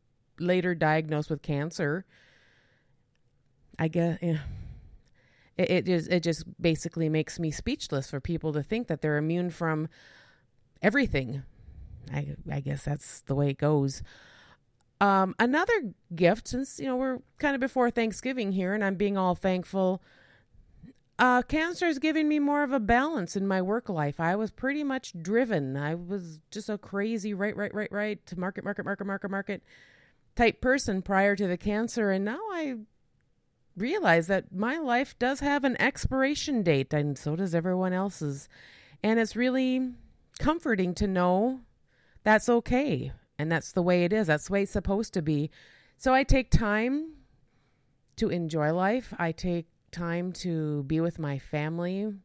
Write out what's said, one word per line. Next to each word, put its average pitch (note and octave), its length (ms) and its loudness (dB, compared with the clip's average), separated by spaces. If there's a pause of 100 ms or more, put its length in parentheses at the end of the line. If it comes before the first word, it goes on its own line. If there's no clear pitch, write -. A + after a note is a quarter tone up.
(380)
later F3+ 360 2
diagnosed D#3 560 2
with D3 100 -2
cancer. D#3 640 -2 (1700)
I D#3+ 100 2
guess, E3 320 2
yeah. E3 200 0 (1160)
It, F#3 140 2
it F3+ 160 2
just, E3+ 240 0
it F3 120 2
just - 400 -4
basically E3 480 0
makes D#3 280 -2
me E3 120 -2
speechless D3 600 -6
for C#3+ 80 -6
people D#3+ 360 -4
to D3 80 -2
think A3+ 260 -4
that D#3 140 -4
they're D3+ 160 0
immune E3+ 320 0
from D#3+ 380 -2 (920)
everything. C#3+ 640 2 (680)
I, D3 240 -6 (140)
I C#3+ 100 -4
guess C#3 240 -6
that's - 380 -6
the - 120 -2
way C#3+ 160 2
it C3+ 80 -4
goes. C#3+ 440 2 (1000)
Um, F#3+ 360 4
another D4+ 540 2 (220)
gift, F3+ 340 4
since, C4 300 -6
you C#4+ 80 -6
know, B3+ 100 -2
we're B3+ 220 -2 (200)
kinda C#4 200 0
before B3 320 2
Thanksgiving A3+ 600 -2
here F#3 200 0
and G#3+ 100 -2
I'm G3 120 0
being G3 240 0
all F#3 160 2
thankful, F#3 680 0 (1160)
uh, B3 240 6
cancer E4 440 -2
has D4+ 120 0
given D#4 280 0
me D4+ 120 2
more D4 240 2
of C4 100 -2
a C4+ 80 2
balance A#3 560 0
in G3 100 -2
my F#3+ 140 0
work G#3 300 -2
life. D3 280 -2
I E3+ 180 0
was G#3+ 140 -4
pretty C#4+ 320 -4
much C4+ 380 -6
driven. F3+ 560 0
I D3 180 -2
was F3 460 -8 (100)
just G#3+ 200 -10
a G#3 80 -4
crazy G#3 560 -4
right, G3+ 200 -2
right, G3+ 200 -6
right, G#3 180 -6
right G#3 340 -6
to F3 120 -10
market, F#3 260 -4
market, G3+ 220 -6
market, G3 200 -6
market, G3 240 -4
market G3 320 -6 (760)
type A#3 260 4
person B3+ 400 2
prior G3 340 4
to G3+ 100 0
the F3+ 120 0
cancer. G#3 520 0
And F#3+ 140 2
now B3 160 -4 (100)
I D#4 260 -4 (1000)
realize G3+ 500 4
that F#3+ 260 -2
my A3+ 240 -2
life C4 420 -2
does C4 220 0
have C#4+ 240 0
an C4 160 2
expiration C4 840 0
date, C#3+ 300 2
and D3 240 0
so D3+ 200 -4
does F3+ 180 -2
everyone F#3 380 0
else's. E3+ 560 -4 (540)
And A3 160 4
it's A3 180 0
really B3+ 560 0 (460)
comforting A3+ 580 2
to G#3 100 0
know F#3+ 540 2 (640)
that's G#3+ 260 4
okay. A#3 640 2 (260)
And D#3 120 0
that's D#3+ 220 -2
the F#3 80 0
way F3 240 4
it F3 80 2
is. G#3+ 140 2
That's D3+ 220 2
the F#3 40 -4
way G3 120 2
it's - 80 -8
supposed G3+ 420 -2
to F3 80 0
be. D3+ 280 0 (460)
So C4 160 2
I C4+ 120 6
take C4 260 4
time B3 600 2 (1040)
to A3 120 0
enjoy D#3+ 460 0
life. G3+ 440 0
I E3 140 -2
take E3+ 340 -2 (240)
time F3 420 -4
to D#3 500 -2
be D#3 180 0
with E3+ 180 -2
my C#3+ 200 -4
family. F3 760 -4 (120)